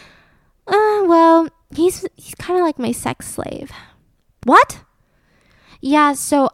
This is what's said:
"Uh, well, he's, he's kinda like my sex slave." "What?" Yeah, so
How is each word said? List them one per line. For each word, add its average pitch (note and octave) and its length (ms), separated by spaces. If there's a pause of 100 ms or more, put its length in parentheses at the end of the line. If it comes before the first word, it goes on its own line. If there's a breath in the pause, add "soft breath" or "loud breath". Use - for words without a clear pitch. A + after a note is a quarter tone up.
(680 soft breath)
"Uh, G#4 400
well, E4 400 (260)
he's, F4+ 320 (100)
he's - 200
kinda F4+ 260
like D#4+ 160
my A#3+ 140
sex - 360
slave." - 440 (720 loud breath)
"What?" E4+ 380 (1000 soft breath)
Yeah, C#4+ 320
so C#4 400